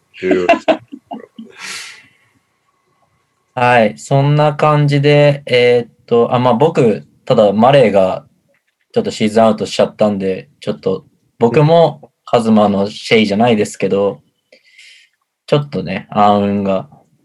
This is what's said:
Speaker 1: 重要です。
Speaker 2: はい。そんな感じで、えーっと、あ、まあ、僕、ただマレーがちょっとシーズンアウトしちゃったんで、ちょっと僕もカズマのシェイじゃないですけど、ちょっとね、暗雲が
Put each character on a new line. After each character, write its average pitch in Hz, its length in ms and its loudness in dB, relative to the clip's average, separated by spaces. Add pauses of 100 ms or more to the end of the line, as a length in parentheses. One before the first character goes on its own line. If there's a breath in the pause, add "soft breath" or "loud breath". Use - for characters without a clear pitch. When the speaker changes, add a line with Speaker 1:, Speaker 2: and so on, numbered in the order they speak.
(200)
Speaker 1:
重 92 100 -6
要 90 180 -2
で - 120 0
す。 - 60 -18 (3000 loud breath)
Speaker 2:
は 123 300 2
い。 107 140 -2
そ 139 240 -2
ん 147 140 0
な 151 200 0
感 151 320 2
じ 143 120 0
で、 147 460 2
え 123 420 0
ー - 0 -
っ - 40 -20 (140)
と、 117 280 0
あ、 123 60 0
ま 127 120 2
あ、 - 40 0
僕、 131 520 0 (160)
た 127 120 -2
だ 107 180 4
マ 117 180 4
レ 131 180 4
ー - 20 0
が 95 340 0 (680)
ち - 40 -4
ょ 113 40 0
っ - 20 -12
と - 80 -6
シ - 140 -4
ー 107 40 -2
ズ 107 100 0
ン 113 40 4
ア 110 80 4
ウ 107 40 -4
ト 101 100 -6
し - 100 -10
ち - 60 0
ゃ 101 40 2
っ - 100 -8
た 107 140 0
ん 101 80 -4
で、 95 320 -6 (100)
ち - 100 -8
ょ - 20 -4
っ - 80 -14
と - 260 -6 (340)
僕 120 240 2
も 160 480 0 (140)
カ 120 160 0
ズ 110 100 -2
マ 107 160 4
の 101 220 -2
シ - 260 -4
ェ 110 40 4
イ 104 80 0
じ 98 60 -4
ゃ 101 40 -2
な 120 120 2
い 117 60 2
で 104 100 -2
す - 120 -12
け 95 120 -4
ど、 98 320 -2 (1200 soft breath)
ち - 100 0
ょ - 20 2
っ 143 120 -4
と 92 140 -8
ね、 92 260 -10
暗 104 320 2
雲 101 220 -2
が 95 260 -4 (360)